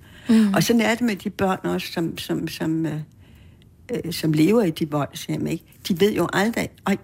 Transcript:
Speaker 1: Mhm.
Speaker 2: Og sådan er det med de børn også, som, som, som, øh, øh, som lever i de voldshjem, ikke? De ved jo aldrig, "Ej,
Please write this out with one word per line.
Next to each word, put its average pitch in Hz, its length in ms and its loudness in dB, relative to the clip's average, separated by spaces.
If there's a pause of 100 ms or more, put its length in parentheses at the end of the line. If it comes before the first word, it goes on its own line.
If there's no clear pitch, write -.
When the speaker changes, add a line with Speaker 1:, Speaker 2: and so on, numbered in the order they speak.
(280)
Speaker 1:
Mhm. 220 260 6
Speaker 2:
Og 160 80 4
sådan 233 200 4
er 214 120 2
det 233 80 -4
med 220 140 0
de 196 140 -6
børn 185 320 -2
også, 180 300 -4
som, 165 260 -4
som, 165 300 -4
som, 160 380 -2
øh, 151 140 -4 (880)
øh, 170 220 -6
som 160 200 0
lever 185 300 6
i 170 80 2
de 156 200 -4
voldshjem, 151 560 -4
ikke? 156 180 -6 (240)
De 175 120 0
ved 208 140 4
jo 175 180 0
aldrig, 220 360 0 (180)
"Ej, 196 180 2